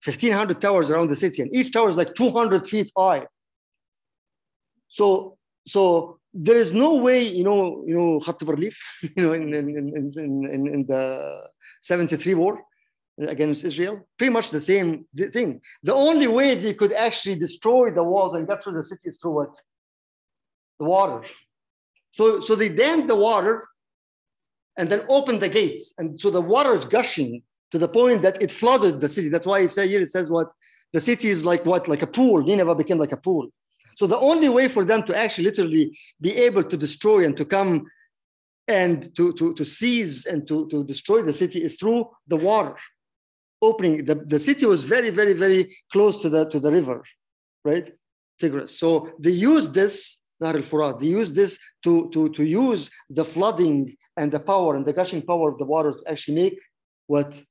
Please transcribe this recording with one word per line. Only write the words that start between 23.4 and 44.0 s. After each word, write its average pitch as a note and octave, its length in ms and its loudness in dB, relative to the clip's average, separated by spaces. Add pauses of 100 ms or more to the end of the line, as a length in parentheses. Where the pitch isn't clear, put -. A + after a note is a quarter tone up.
and E3+ 140 -2
then G3+ 180 0
opened C4 320 2
the F#3+ 80 0
gates. F#3+ 500 -2
And D#3+ 220 -8
so G3+ 100 2
the F3+ 120 0
water A#3+ 320 2
is D#3 100 -2
gushing C#3 580 -2 (280)
to E3 80 -2
the E3 100 0
point A#3 340 4
that F#3+ 200 2
it F#3+ 80 -2
flooded G#3 500 2
the C#3+ 80 -2
city. D#3+ 200 -4
That's E3 180 -2
why G3 140 2
it F3+ 100 2
say G3 160 -2
here, G3 140 0
it E3+ 100 -4
says F3+ 200 -4
what? E3 220 -2 (400)
The D#3+ 80 0
city A#3 280 0
is F3 160 0
like F3 200 2
what? F3+ 220 0
Like D3+ 160 -2
a D#3+ 60 -6
pool. A#3 340 4
Nineveh F3 320 2
became D#3+ 240 0
like D3 140 -2
a C#3 40 -8
pool. E3 320 -2 (480)
So G3+ 120 0
the A3+ 100 2
only D4+ 300 4
way B3+ 180 4
for A3 180 0
them G#3+ 200 2
to E3+ 120 -2
actually G#3+ 280 -2
literally D#3+ 520 0 (240)
be F#3 160 -2
able A3+ 280 2
to - 120 -6
destroy F3+ 480 2
and C#3 120 0
to D3+ 80 -4
come F#3 400 0 (840)
and F3+ 480 0
to, F3 200 2
to, E3 200 -2
to D#3 100 -6
seize G#3 640 -4
and D3 220 -6
to, D#3 220 -2
to D3 120 -4
destroy C#3+ 400 0
the D#3 100 -2
city F3+ 300 -4
is E3 140 -6
through A3+ 340 -2 (160)
the E3+ 100 -2
water. F#3 380 0 (880)
Opening, F#3 420 2